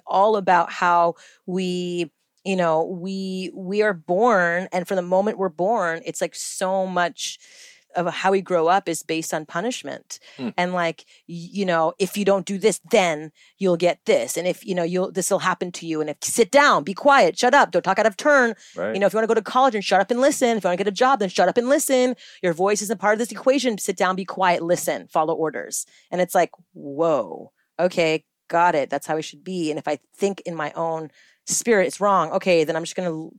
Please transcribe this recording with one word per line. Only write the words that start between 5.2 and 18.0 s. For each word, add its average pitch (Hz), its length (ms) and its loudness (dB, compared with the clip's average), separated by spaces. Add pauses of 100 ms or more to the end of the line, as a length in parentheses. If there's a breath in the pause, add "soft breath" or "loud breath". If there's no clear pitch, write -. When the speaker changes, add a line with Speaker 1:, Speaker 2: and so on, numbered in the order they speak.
Speaker 1:
we're 190 100 -2
born, 175 560 -2
it's, 165 160 -10
like, 180 140 -6
so 190 500 -4
much 180 540 -4 (560 loud breath)
of 170 180 -2
how - 160 0
we 196 100 4
grow 170 280 0
up 190 200 2
is 165 140 -4
based 160 320 -6
on 156 140 -6
punishment. 170 720 -8 (180 loud breath)
Speaker 2:
Hmm. - 180 -8
Speaker 1:
And, 180 160 -2
like, 175 340 -2 (220 soft breath)
y-, 170 260 -14
you 196 120 -4
know, 165 320 2
if 190 180 -2
you 208 80 -2
don't 196 220 2
do 196 140 -6
this, 196 220 0 (100)
then 160 400 0 (260 soft breath)
you'll 180 200 2
get 170 280 2
this. 139 320 0
And 170 100 -2
if, 180 160 -4
you 196 120 -4
know, 175 80 0
you'll, 180 280 -2
this 175 200 -4
will 190 80 2
happen 180 320 -4
to 170 160 -12
you. 156 140 -2
And 151 100 -4
if, 143 100 -12
sit - 300 0
down, 269 320 6
be 190 100 -4
quiet, 220 420 4
shut 254 200 4
up, 220 160 6
don't 175 100 0
talk 190 160 0
out 208 80 2